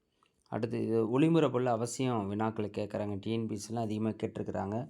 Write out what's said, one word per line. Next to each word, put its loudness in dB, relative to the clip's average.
அடுத்து -2
இது 2
ஒளிமுறை 6
அவசியம் 0
வினாக்களை 0
கேட்குறாங்க. -4
டி -6
என் -2
பி -4
எஸ் -8
சிலாம் -4
அதிகமாக 0
கேட்டிருக்கிறாங்க. -4